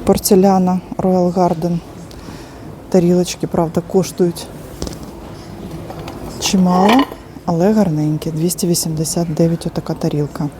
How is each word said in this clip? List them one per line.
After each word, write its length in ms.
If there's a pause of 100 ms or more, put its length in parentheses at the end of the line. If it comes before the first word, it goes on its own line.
Порцеляна 760 (180)
Royal 340
Garden. 460 (1080)
Тарілочки, 580
правда, 360 (100)
коштують 540 (1900)
чимало, 640 (420)
але 280
гарненькі. 580
Двісті 360
вісімдесят 680
дев'ять 320
отака 280
тарілка. 540 (120)